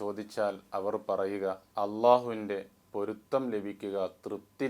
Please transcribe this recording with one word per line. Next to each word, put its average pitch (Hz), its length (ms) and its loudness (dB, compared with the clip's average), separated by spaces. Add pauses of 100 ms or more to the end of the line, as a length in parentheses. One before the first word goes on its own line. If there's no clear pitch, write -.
ചോദിച്ചാൽ 104 540 -2 (240)
അവർ 101 160 -2 (140)
പറയുക 98 380 0 (380)
അള്ളാഹുവിൻ്റെ 110 720 4 (360)
പൊരുത്തം 107 480 -2 (120)
ലഭിക്കുക, 101 420 -6 (280)
തൃപ്തി 104 460 -6